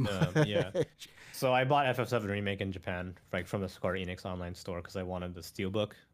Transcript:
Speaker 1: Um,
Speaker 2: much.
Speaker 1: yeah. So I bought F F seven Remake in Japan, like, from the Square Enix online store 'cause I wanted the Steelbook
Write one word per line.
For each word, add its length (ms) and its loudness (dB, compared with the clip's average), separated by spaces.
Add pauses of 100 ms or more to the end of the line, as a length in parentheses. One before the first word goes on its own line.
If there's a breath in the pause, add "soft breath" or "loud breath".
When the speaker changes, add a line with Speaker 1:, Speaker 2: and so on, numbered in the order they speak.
Speaker 1:
Um, 280 2
Speaker 2:
much. 120 6
Speaker 1:
yeah. 260 0 (600 loud breath)
So 200 2
I 120 6
bought 220 6
F 120 2
F 100 2
seven 220 2
Remake 300 0
in 120 -2
Japan, 440 -6 (160)
like, 140 -2
from 140 -2
the 80 -2
Square 260 -2
Enix 300 -6
online 300 -4
store 280 -8
'cause 140 -10
I 60 -2
wanted 320 -4
the 80 -12
Steelbook 500 -2 (220)